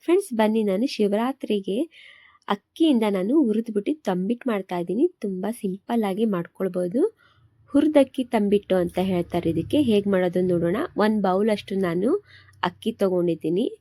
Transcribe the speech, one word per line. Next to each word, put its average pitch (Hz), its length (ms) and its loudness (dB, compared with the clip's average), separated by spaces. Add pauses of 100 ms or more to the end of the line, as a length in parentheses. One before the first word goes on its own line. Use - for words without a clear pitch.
ಫ್ರೆಂಡ್ಸ್, 381 340 0
ಬನ್ನಿ 220 300 2
ನಾನು 202 220 0
ಶಿವರಾತ್ರಿಗೆ 208 880 -2 (720)
ಅಕ್ಕಿಯಿಂದ 233 640 0
ನಾನು 196 320 0
ಹುರಿದ್ಬಿಟ್ಟು 220 500 -2 (100)
ತಂಬಿಟ್ಟು 196 460 -2
ಮಾಡ್ತಾ 190 300 -4
ಇದ್ದೀನಿ. 180 260 -2 (160)
ತುಂಬ 190 300 -6
ಸಿಂಪಲ್ 220 540 -4
ಆಗಿ 196 200 0
ಮಾಡ್ಕೊಳ್ಬೋದು. 185 800 -2 (720)
ಹುರಿದಕ್ಕಿ 285 500 4
ತಂಬಿಟ್ಟು 202 520 0
ಅಂತ 175 260 -2
ಹೇಳ್ತಾರೆ 175 480 -2
ಇದಕ್ಕೆ. 165 320 0
ಹೇಗ್ 208 260 2
ಮಾಡೋದು 180 340 0
ನೋಡೋಣ. 175 380 0 (160)
ಒಂದ್ 214 260 2
ಬೌಲ್ 196 280 2
ಅಷ್ಟು 202 260 -4
ನಾನು 190 340 0 (520)
ಅಕ್ಕಿ 196 300 -4
ತಗೊಂಡಿದ್ದೀನಿ. 175 760 0 (140)